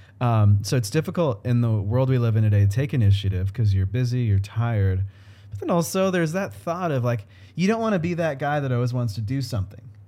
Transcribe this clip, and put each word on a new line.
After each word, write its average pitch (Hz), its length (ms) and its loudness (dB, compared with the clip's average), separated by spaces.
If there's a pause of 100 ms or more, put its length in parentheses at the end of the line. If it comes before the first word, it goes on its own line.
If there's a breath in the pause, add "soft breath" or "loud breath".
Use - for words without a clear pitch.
(200 loud breath)
Um, 107 420 4
so 143 140 -2
it's 123 140 -2
difficult 156 540 -2
in 120 160 2
the 117 120 2
world 107 360 0
we 131 100 2
live 117 180 2
in 110 60 4
today 104 180 4
to 98 80 6
take 131 260 -2
initiative 98 580 2
'cause 104 220 2
you're 95 120 2
busy, 123 360 -2
you're 101 160 2
tired. 98 640 0 (460 loud breath)
But - 100 -12
then 359 100 -4
also 190 400 0
there's 170 220 0
that 190 200 -4
thought 175 380 -6
of, 127 140 0
like, 117 220 -2 (280 loud breath)
you 170 120 0
don't 226 140 0
wanna 220 180 0
be 170 160 -2
that 160 240 -2
guy 147 220 -2
that 135 120 -2
always 123 200 0
wants 120 220 -2
to 120 60 -8
do 131 220 -4
something 95 400 -6 (260)